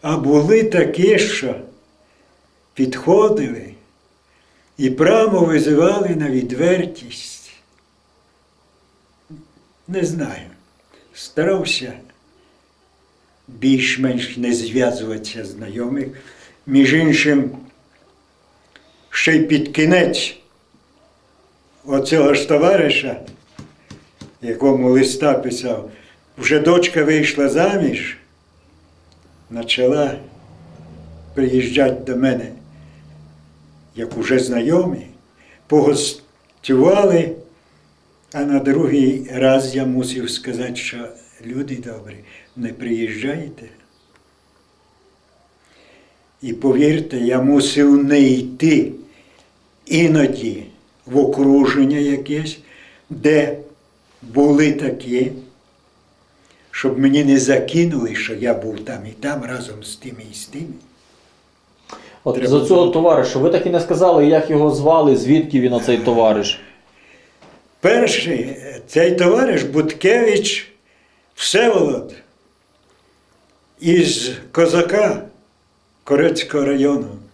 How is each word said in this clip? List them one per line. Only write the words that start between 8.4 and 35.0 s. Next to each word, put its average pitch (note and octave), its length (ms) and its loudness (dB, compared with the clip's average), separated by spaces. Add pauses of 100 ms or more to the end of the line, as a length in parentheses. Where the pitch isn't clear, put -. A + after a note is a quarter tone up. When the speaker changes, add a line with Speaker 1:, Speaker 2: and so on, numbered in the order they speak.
Speaker 1:
Не F3 180 -4
знаю. C3+ 440 -8 (640)
Старався - 800 -4 (1500)
більш-менш B2+ 920 -2
не A#2+ 160 -2
зв'язуватися A2 920 -4
з - 20 -16
знайомих. A#2+ 600 -8 (600)
Між C3+ 260 4
іншим, D3 580 2 (1600)
ще - 260 0
й D#3 80 2
під D3+ 260 -2
кінець - 680 0 (1500)
оцього C#3 480 2
ж - 140 -2
товариша, D3 720 2 (1200)
якому B2+ 480 2
листа C3 440 2
писав, A#2+ 580 -6 (460)
вже D3 220 0
дочка E3 440 2
вийшла C#3+ 460 0
заміж, E3+ 680 -2 (1400)
почала B2+ 680 -2 (1120)
приїжджати B2+ 800 0
до A#2+ 40 -4
мене, C3 340 -4 (1400)
як A#2 220 -10
уже B2+ 220 0
знайомі, C#3 680 -2 (600)